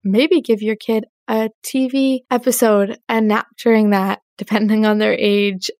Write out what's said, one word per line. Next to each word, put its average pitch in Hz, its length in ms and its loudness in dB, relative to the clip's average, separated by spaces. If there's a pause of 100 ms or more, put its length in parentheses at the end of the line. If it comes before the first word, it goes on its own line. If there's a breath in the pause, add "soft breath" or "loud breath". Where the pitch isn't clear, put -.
Maybe 262 360 2
give 214 220 -2
your 214 140 -4
kid 220 300 -4 (220)
a 220 220 -2 (120)
T 262 260 -4
V 262 420 -2
episode 226 680 0 (100)
and 226 200 0
nap 214 180 0 (160)
during 220 280 2
that, 196 300 0 (160)
depending 214 480 0
on 214 140 2
their 214 160 2
age. 202 640 -2